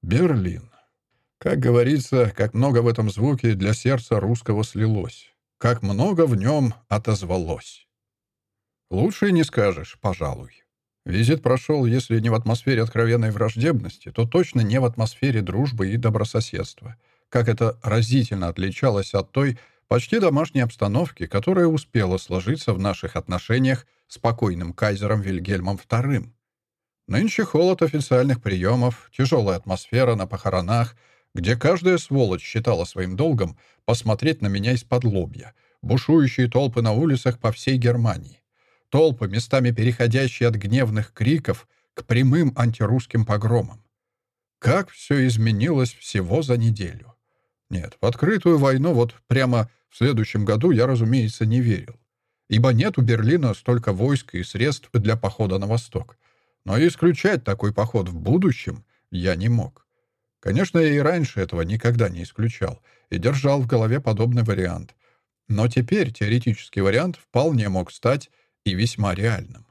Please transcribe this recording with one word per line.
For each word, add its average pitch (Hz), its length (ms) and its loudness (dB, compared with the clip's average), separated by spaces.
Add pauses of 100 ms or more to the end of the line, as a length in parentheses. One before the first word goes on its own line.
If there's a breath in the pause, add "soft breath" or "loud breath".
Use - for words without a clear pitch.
Берлин. 107 680 0 (680)
Как - 200 -2
говорится, 123 760 2
как 110 160 -2
много 120 300 2
в 120 60 2
этом 113 200 0
звуке 117 460 0
для 95 180 0
сердца 117 480 0
русского 110 440 -2
слилось. 107 680 -4 (240)
Как 117 260 0
много 156 440 2
в 127 80 2
нем 123 400 0 (140)
отозвалось. 92 1000 -4 (1040)
"Лучше 180 380 0
и 196 40 4
не 165 120 4
скажешь, 95 560 -2
пожалуй". 76 640 -6 (400)
Визит 113 380 0
прошел, 135 420 0
если 117 360 0
не 113 100 0
в 110 40 2
атмосфере 117 480 0
откровенной 113 480 0
враждебности, 110 800 -2
то 113 160 0
точно 143 360 0
не 113 180 2
в 131 60 2
атмосфере 117 560 -2
дружбы 98 480 -2
и 113 80 -2
добрососедства. 110 960 -4 (320)
Как 117 200 2
это 113 340 0
разительно 110 640 0
отличалось 95 640 -2
от 98 180 -2
той 135 280 -2 (300 soft breath)
почти 123 300 0
домашней 151 440 0
обстановки, 113 640 -4
которая 175 400 2
успела 113 500 0
сложиться 92 560 -4
в 90 60 -2
наших 95 380 -4
отношениях 123 680 -2 (200)
с - 100 -20
покойным 90 560 -2
кайзером 104 480 -2
Вильгельмом 95 560 -4
вторым. 127 580 -4 (720)
Нынче 202 380 0
холод 180 380 2
официальных 135 600 0
приемов, 110 720 -2
тяжелая 120 420 0
атмосфера 107 580 -2
на 95 120 -4
похоронах, 98 680 -2 (380 soft breath)
где 98 220 0
каждая 175 420 2
сволочь 123 440 0
считала 110 440 -2
своим 92 300 -6
долгом 110 420 -2 (260 soft breath)
посмотреть 113 560 -2
на 107 60 -4
меня 101 260 -2
из-под 123 320 -2
лобья, 98 500 -4 (280)
бушующие 135 680 2
толпы 123 320 0
на 110 120 2
улицах 131 460 0
по - 140 0
всей - 240 -2
Германии. 117 640 0 (480)
Толпы, 135 380 2
местами 123 420 0
переходящие 120 800 0
от 113 60 0
гневных 110 580 -2
криков - 560 -2 (240)
к - 140 -16
прямым 131 500 2
антирусским 117 720 0
погромам. 107 580 -2 (760)
Как 185 300 2
все 139 380 0
изменилось 117 640 2
всего 98 480 -2
за 131 160 0
неделю. 104 580 -2 (540)
Нет, 87 320 -8
в - 60 -2
открытую 170 500 2
войну 139 380 2
вот 120 200 2 (120)
прямо 123 420 2 (220 soft breath)
в - 80 -20
следующем 110 480 0
году 110 240 2
я, 123 160 4
разумеется, 117 580 0
не 113 160 2
верил. 110 360 -2 (520)
Ибо 120 240 4
нет 170 240 2
у 135 60 2
Берлина 117 500 2
столько 117 400 -2
войск 127 420 -2
и 90 80 -6
средств 127 520 -4
для 113 220 2
похода 95 420 -2
на 98 80 -4
восток. - 500 -6 (480)
Но 95 140 0
и 160 100 4
исключать 170 560 0
такой 101 300 -2
поход 110 340 0
в 87 100 -8
будущем 139 680 0 (240)
я 90 260 -2
не 101 140 0
мог. 113 360 -2 (540)
Конечно, 175 380 0
я 160 100 4
и 147 100 2
раньше 147 420 0
этого 87 200 -4
никогда 113 480 0
не 87 140 -8
исключал - 580 -6 (300 soft breath)
и 95 80 -4
держал 139 420 0
в 123 60 -2
голове 117 340 0
подобный 117 440 0
вариант. 90 500 -4 (520)
Но 107 220 0
теперь 131 420 0
теоретический 110 720 -2
вариант 123 360 0
вполне 123 520 0
мог 92 240 -4
стать - 380 -4 (340)
и 98 100 -2
весьма 101 400 -2
реальным. 101 560 -6